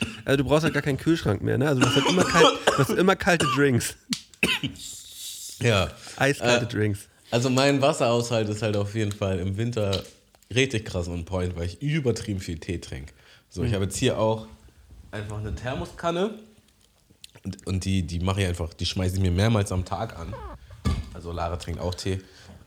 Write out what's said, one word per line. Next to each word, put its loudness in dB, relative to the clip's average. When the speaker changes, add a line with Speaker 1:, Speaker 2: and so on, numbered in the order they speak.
Speaker 1:
äh, 2
du 4
brauchst 4
halt 2
gar 0
keinen 0
Kühlschrank 2
mehr, 2
ne? 2
Also 4
du 6
hast 4
halt 4
immer 4
kalt, 6
du 2
hast 4
immer 4
kalte 2
Drinks. 2
Speaker 2:
Ja. 4
Speaker 1:
Eiskalte 2
Speaker 2:
Äh, -4
Speaker 1:
Drinks. -2
Speaker 2:
also 2
mein 4
Wasserhaushalt 2
ist -4
halt 0
auf -2
jeden 0
Fall -2
im -4
Winter -2
richtig 0
krass -4
on -6
point, -4
weil -4
ich -10
übertrieben -2
viel -8
Tee -6
trinke. -12
So, -6
ich 0
Speaker 1:
Mhm. 0
Speaker 2:
habe 0
jetzt -4
hier 0
auch 0
einfach -8
eine -6
Thermoskanne -4
und, -10
und -2
die, 2
die -4
mache 0
ich 2
einfach, -4
die -4
schmeiße -2
ich 0
mir 4
mehrmals 4
am -2
Tag -6
an. -10
Also -10
Lara -2
trinkt -6
auch -2
Tee. -2